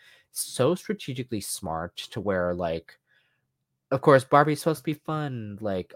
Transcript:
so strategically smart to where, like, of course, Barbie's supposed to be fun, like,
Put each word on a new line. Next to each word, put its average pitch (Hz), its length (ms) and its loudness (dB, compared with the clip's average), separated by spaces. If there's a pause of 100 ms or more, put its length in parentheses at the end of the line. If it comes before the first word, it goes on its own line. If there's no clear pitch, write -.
(320)
so - 440 0
strategically 127 640 -8
smart 82 560 -8
to - 240 -10
where, 90 340 0
like, 82 420 -6 (960)
of 135 100 0
course, 135 220 8
Barbie's 147 380 4
supposed 160 180 0
to - 60 -20
be 156 100 -2
fun, 131 680 -8
like, 98 360 -4